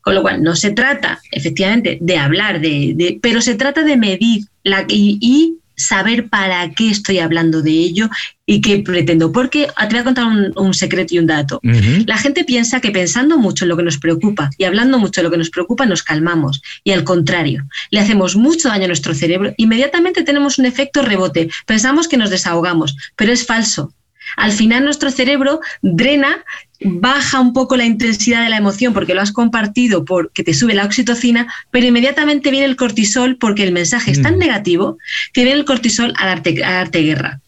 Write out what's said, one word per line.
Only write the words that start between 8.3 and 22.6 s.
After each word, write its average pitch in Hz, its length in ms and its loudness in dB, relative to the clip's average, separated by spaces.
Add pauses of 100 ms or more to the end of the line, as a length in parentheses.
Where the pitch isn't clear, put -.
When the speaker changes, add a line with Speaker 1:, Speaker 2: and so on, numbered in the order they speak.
Speaker 1:
y 208 160 2
qué 202 200 2
pretendo. 165 520 0
Porque, 262 440 0
ah, 208 120 -2
te 226 60 -2
voy 240 80 0
a - 20 -6
contar 247 220 0
un, 208 280 2
un 190 200 0
secreto 175 400 -2
y 175 40 2
un 165 80 4
dato. 147 380 -2
Speaker 2:
Ujú. 117 420 4
Speaker 1:
La 214 120 -2
gente 285 260 0
piensa 247 380 0
que 220 80 -2
pensando 247 480 2
mucho 190 260 0
en 170 60 2
lo 165 80 0
que 175 40 0
nos 160 140 -2
preocupa 165 600 0
y 196 60 0
hablando 233 340 2
mucho 190 240 0
de - 20 2
lo 165 60 0
que 170 80 0
nos 165 100 -2
preocupa, 240 380 -2
nos 180 160 0
calmamos. 156 580 -2 (240)
Y 196 80 0
al 175 120 0
contrario, 165 640 0 (240)
le 208 100 0
hacemos 196 360 2
mucho 285 320 2
daño 196 160 0
a 180 40 0
nuestro 170 260 -2
cerebro. 180 420 -2
Inmediatamente 277 680 2
tenemos 285 360 0
un 254 80 4
efecto 277 340 -2
rebote. 185 480 0 (160)
Pensamos 269 440 0
que 269 100 2
nos 214 100 0
desahogamos, 170 680 -2 (220)